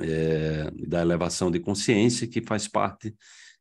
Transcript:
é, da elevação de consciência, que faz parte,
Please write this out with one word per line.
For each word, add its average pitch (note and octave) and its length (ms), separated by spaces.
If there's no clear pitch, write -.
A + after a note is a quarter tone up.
é, D#2+ 680
da E2+ 140
elevação E2+ 480
de E2+ 100
consciência, A2+ 680
que A2+ 140
faz G#2+ 260
parte, G#2 480